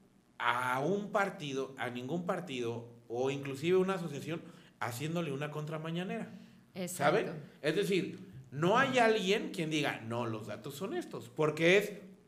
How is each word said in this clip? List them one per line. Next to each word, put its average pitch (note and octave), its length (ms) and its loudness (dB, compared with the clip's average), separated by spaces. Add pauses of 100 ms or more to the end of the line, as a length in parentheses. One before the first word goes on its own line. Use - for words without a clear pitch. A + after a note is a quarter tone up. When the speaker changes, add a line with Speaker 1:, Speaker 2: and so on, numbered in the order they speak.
(380)
Speaker 1:
a B2 420 2
un G3+ 300 0
partido, D3+ 680 -2
a A#2+ 120 -4
ningún C3 340 -6
partido, B2+ 640 -4 (220)
o B2+ 240 0
inclusive C#3 460 0
una F#3 160 2
asociación, D#3+ 480 -6 (360)
haciéndole D3 540 -2
una D3 180 -4
contramañanera, D#3+ 800 -6 (440)
Speaker 2:
Exacto. F3+ 220 -6
Speaker 1:
¿saben? D3+ 460 2 (200)
Es D#3 120 2
decir, F#3 440 2 (320)
no E3+ 280 4
hay B3+ 200 4
alguien A3 540 4
quien D#3 180 -2
diga, C3+ 360 0
"No, A#2+ 200 -2
los G#2+ 200 -6
datos C#3 280 -10
son G#3+ 200 -6
estos", C3+ 340 -8
porque D#3 500 6
es G#3 140 2 (360)